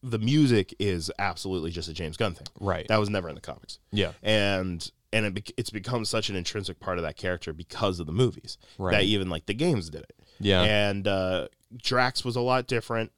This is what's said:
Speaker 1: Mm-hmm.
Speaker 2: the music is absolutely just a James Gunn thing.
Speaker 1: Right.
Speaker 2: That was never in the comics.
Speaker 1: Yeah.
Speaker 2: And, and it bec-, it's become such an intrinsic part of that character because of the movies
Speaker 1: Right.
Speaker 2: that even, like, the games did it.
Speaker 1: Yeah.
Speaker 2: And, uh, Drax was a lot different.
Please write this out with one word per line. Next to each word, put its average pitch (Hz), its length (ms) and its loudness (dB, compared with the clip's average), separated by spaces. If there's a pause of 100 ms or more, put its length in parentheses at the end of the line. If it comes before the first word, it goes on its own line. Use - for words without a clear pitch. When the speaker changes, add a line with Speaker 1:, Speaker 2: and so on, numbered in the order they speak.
Speaker 1:
Mm-hmm. 120 60 -8
Speaker 2:
the 113 80 -2
music 123 600 4
is 90 400 -2
absolutely 90 520 -4
just 82 180 -8
a 82 60 -10
James 80 240 -8
Gunn 101 160 0
thing. - 120 -18 (140)
Speaker 1:
Right. 90 280 -2
Speaker 2:
That 107 120 4
was 104 80 0
never 95 220 -2
in 73 40 -10
the 69 60 -16
comics. - 380 -14 (120)
Speaker 1:
Yeah. 92 220 0 (100)
Speaker 2:
And, 98 680 2 (260)
and 110 100 2
it 101 100 -2
bec-, 104 220 -10
it's 120 140 -4
become 110 340 -4
such 110 240 -2
an 98 80 -4
intrinsic 95 440 -6
part 90 180 -4
of 85 60 -4
that 76 120 -6
character 87 380 -4
because 90 440 -2
of 87 80 -6
the 76 60 -6
movies - 460 0 (180)
Speaker 1:
Right. 92 160 0
Speaker 2:
that 104 120 6
even, 98 260 2
like, 87 160 -4
the 101 80 -2
games 120 340 0
did 78 140 -12
it. - 140 -20 (220)
Speaker 1:
Yeah. 98 240 4
Speaker 2:
And, 104 460 4
uh, 92 400 0 (260)
Drax 123 520 0
was 120 100 -2
a 123 60 0
lot 127 240 2
different. 113 520 -2